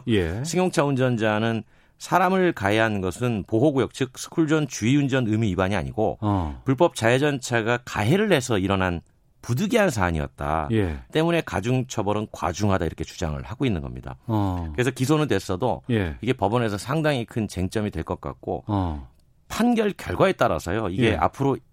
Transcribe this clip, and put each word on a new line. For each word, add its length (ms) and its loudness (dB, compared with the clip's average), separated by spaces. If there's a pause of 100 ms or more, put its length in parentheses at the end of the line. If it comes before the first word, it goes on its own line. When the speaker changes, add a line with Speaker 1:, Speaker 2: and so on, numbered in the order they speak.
Speaker 1:
예. 380 2
Speaker 2:
승용차 400 0
운전자는 800 2 (340)
사람을 560 2
가해한 480 2
것은 440 -2
보호구역, 480 2
즉 240 -4
스쿨존 520 0
주의운전 580 2
의무 180 2
위반이 300 2
아니고 460 -2
Speaker 1:
어. 420 0
Speaker 2:
불법 320 2
좌회전차가 880 2
가해를 480 2
해서 260 2
일어난 440 0 (400)
부득이한 480 2
사안이었다. 840 -2
Speaker 1:
예. 280 0 (140)
Speaker 2:
때문에 280 2
가중처벌은 880 -2
과중하다 540 0
이렇게 180 -4
주장을 400 -6
하고 220 -6
있는 160 0
겁니다. 340 -10 (120)
Speaker 1:
어. 460 0
Speaker 2:
그래서 180 0
기소는 360 2
됐어도 540 -2 (100)
Speaker 1:
예. 300 0
Speaker 2:
이게 120 0
법원에서 440 0
상당히 480 -2
큰 220 -4
쟁점이 440 -2
될 120 -4
것 160 -6
같고 480 -8
Speaker 1:
어. 400 -2 (400)
Speaker 2:
판결 460 0
결과에 400 0
따라서요. 560 0
이게 220 0
Speaker 1:
예. 40 0
Speaker 2:
앞으로 420 0 (140)